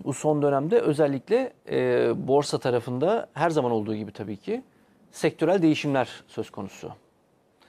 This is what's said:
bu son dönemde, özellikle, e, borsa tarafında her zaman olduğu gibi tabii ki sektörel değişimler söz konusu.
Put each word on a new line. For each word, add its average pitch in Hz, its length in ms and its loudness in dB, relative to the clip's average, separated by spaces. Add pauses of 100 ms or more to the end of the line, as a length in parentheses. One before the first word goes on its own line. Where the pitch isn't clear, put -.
bu 143 80 -4
son 151 300 0
dönemde, 147 380 2
özellikle, 156 720 0 (180)
e, 123 420 2 (160)
borsa 143 300 2
tarafında 127 760 0
her 165 180 0
zaman 131 220 2
olduğu 110 220 0
gibi 107 180 -8
tabii 104 240 -8
ki 226 260 -6 (500)
sektörel 165 500 0
değişimler 139 640 0
söz - 240 -10
konusu. - 420 -12 (760)